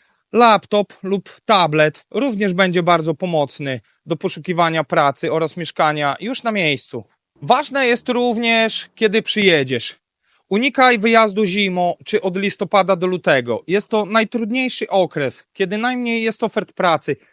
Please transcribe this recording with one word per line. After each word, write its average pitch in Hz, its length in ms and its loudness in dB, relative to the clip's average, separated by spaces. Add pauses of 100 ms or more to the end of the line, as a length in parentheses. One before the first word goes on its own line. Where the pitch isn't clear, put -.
(340)
Laptop 208 600 2 (100)
lub 190 420 -6
tablet 156 640 2
również 208 420 -2
będzie 180 300 0
bardzo 165 300 2
pomocny 147 680 -4 (240)
do 160 100 -4
poszukiwania 165 680 -2
pracy 147 500 0
oraz 160 240 -2
mieszkania 151 600 -2
już 240 240 -8
na 233 80 -2
miejscu. 147 520 -2 (380)
Ważne 262 460 0
jest 240 220 0
również, 233 840 0
kiedy 214 260 2
przyjedziesz. 143 720 0 (540)
Unikaj 247 500 2
wyjazdu 220 460 2
zimą 180 500 -2 (100)
czy - 160 -2
od 185 160 -4
listopada 196 580 0
do 175 120 -2
lutego. 135 600 0
Jest 196 200 -2
to 214 180 0
najtrudniejszy 226 840 -2
okres, 160 640 -2
kiedy 190 240 -4
najmniej 233 460 -4
jest 220 200 -4
ofert 202 300 -4
pracy, 160 420 0 (180)